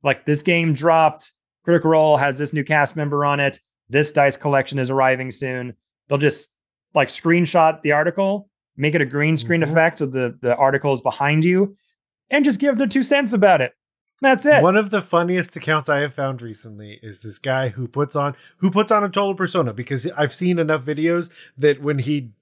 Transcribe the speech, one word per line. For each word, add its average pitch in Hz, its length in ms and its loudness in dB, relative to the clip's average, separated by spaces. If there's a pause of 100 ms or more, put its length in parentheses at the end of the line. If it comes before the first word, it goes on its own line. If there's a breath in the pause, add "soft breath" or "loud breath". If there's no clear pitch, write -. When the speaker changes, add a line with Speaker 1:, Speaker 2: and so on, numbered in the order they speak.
Speaker 1:
Like, 139 220 -2
this 147 180 0
game 170 320 2
dropped, 160 560 2 (320)
Critical 165 280 4
Role 156 260 4
has 135 200 0
this 147 160 -4
new 147 100 -2
cast 151 320 0
member 147 300 -2
on 143 140 0
it, 139 200 -2 (300)
this 147 220 2
dice 139 260 2
collection 139 400 -2
is 127 140 -2
arriving 131 400 0
soon. 127 420 -6 (340)
They'll 143 100 0
just, - 360 -2 (400)
like, 139 140 2
screenshot 165 760 2
the 147 120 -2
article, 196 560 -2 (280)
make 147 180 0
it 160 60 2
a 139 40 2
green 147 300 0
screen 160 260 0
Speaker 2:
Mm-hmm. 151 100 -2
Speaker 1:
effect 165 280 2
so 151 60 -2
the, 127 360 -4
the 120 140 0
article 139 380 0
is 127 80 -4
behind 147 420 0
you, 190 320 0 (540 soft breath)
and 277 160 2
just 226 160 2
give 277 160 0
their 262 100 0
two 262 160 0
cents 277 300 0
about 190 280 4
it. 123 100 -4 (500)
That's 262 240 2
it. 294 160 6
Speaker 2:
One 185 160 4
of 208 140 -2
the 208 100 -2
funniest 175 560 -2
accounts 156 320 -4
I 143 100 2
have 143 140 -4
found 135 280 -6
recently 107 600 -16
is 107 200 -16
this 107 180 -14
guy 131 300 -2
who 123 180 -8
puts 143 280 -4
on, 143 200 -2 (220 soft breath)
who 185 140 2
puts 208 200 0
on 208 120 2
a 202 60 -4
total 196 260 -2
persona, 165 380 -2
because 127 380 -6
I've 147 200 -2
seen 180 280 0
enough 151 260 0
videos 165 440 -2 (280 loud breath)
that 143 240 2
when 143 180 -2
he 131 320 -4 (100)